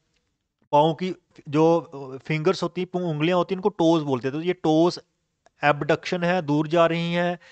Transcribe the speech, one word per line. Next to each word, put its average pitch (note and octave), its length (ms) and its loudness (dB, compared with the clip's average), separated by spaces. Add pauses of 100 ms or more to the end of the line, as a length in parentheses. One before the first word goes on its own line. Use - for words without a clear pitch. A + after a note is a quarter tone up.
(720)
पाँव D#3 220 4
की F3+ 220 -6 (340)
जो D#3+ 420 2 (340)
फिंगर्स D#3 380 -2
होती F3 180 -6
हैं, F3+ 200 -6
उंगलियां E3 360 0
होती F3 180 -2
हैं, - 20 -4
उनको G3 120 -2
टोज E3 340 2
बोलते C3+ 240 -2
हैं। C3 100 -4
तो D#3 40 -6
ये F3 120 -2
टोज E3 460 2 (640)
एबडक्शन D3+ 600 0
है, F3+ 180 0
दूर D3 260 -2
जा E3 180 4
रही E3+ 280 -2
हैं, F3 260 -2 (120)